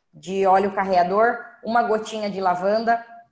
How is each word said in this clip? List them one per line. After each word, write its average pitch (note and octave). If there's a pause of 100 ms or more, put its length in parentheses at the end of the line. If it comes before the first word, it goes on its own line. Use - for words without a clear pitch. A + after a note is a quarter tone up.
(140)
de F#3
óleo G3
carreador, G3 (220)
uma A#3
gotinha G#3+
de F#3
lavanda, G#3 (300)